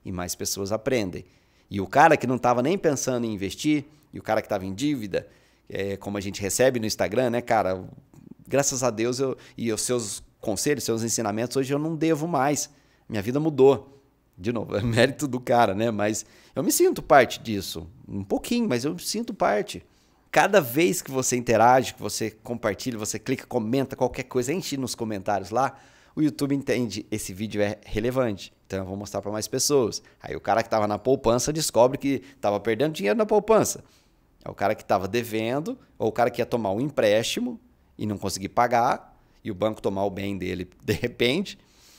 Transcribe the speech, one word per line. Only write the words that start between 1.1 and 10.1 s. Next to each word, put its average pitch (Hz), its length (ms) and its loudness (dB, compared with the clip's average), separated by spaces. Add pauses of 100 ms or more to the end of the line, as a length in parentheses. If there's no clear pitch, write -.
E 98 100 -4
o 95 60 -2
cara 151 320 6
que - 80 -4
não 123 140 0
tava 123 240 2
nem 165 140 0
pensando 131 480 0
em 110 80 -4
investir, 139 520 -2 (260)
e - 60 -14
o 95 60 -12
cara 110 180 0
que - 80 -6
tava 95 160 -2
em 95 80 -6
dívida, 110 540 -4 (420)
é, 98 280 -4
como 101 200 -8
a 101 40 -4
gente 95 200 -8
recebe 120 380 2
no 107 60 -2
Instagram, 107 460 0
né, 117 100 -2
cara? 95 420 0 (640)
Graças 135 360 0
a 123 60 2
Deus 117 300 -2
eu, 131 180 -4 (200)
e 117 140 -2
os 107 100 -2
seus 117 420 -4 (160)